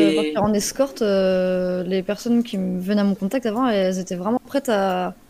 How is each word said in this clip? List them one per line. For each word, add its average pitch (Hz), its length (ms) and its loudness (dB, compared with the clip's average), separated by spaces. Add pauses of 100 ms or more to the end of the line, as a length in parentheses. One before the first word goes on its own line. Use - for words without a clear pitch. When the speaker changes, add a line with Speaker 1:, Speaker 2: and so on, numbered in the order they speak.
(100)
Speaker 1:
C'est 156 60 2
Speaker 2:
partir 262 260 0
en 208 120 2
escorte, 262 480 -2
euh, 185 840 2
les 185 180 -2
personnes 233 400 0
qui 233 160 -6
me 185 220 -2
venaient 202 220 0
à - 20 2
mon 196 100 2
contact 196 320 -2
avant, 233 220 0
elles 190 300 2
étaient 185 180 -6
vraiment 208 300 -2
prêtes 277 240 -2
à 185 440 0 (160)